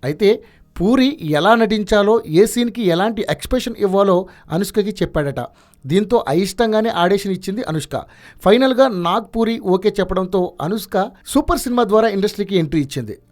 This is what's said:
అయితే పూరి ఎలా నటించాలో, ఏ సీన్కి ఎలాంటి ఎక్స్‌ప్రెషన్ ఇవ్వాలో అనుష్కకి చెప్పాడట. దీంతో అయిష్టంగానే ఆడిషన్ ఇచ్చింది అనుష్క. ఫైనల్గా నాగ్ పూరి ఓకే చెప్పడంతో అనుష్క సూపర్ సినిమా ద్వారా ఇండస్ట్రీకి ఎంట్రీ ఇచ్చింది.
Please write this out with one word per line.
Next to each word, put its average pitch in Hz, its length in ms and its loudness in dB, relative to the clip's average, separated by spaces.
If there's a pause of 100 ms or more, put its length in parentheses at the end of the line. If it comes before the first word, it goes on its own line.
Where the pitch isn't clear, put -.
అయితే 196 340 2 (340)
పూరి 254 300 2 (320)
ఎలా 190 220 4
నటించాలో, 214 520 2 (280)
ఏ - 100 8
సీన్కి 240 320 -4 (120)
ఎలాంటి 202 280 -2 (120)
ఎక్స్‌ప్రెషన్ - 500 -6
ఇవ్వాలో 196 320 2 (380)
అనుష్కకి 202 460 -2
చెప్పాడట. 143 400 -4 (440)
దీంతో 185 320 0 (160)
అయిష్టంగానే 214 580 0 (120)
ఆడిషన్ 196 340 0
ఇచ్చింది 190 340 -6
అనుష్క. 156 240 -6 (500)
ఫైనల్గా 254 420 4 (200)
నాగ్ 196 280 -2
పూరి 226 200 0 (200)
ఓకే 196 160 0 (100)
చెప్పడంతో 185 400 -2 (260)
అనుష్క 196 380 -4 (280)
సూపర్ 302 320 0
సినిమా 240 280 0
ద్వారా 220 240 4
ఇండస్ట్రీకి 202 460 -2
ఎంట్రీ 151 240 -2
ఇచ్చింది. 117 300 -10 (160)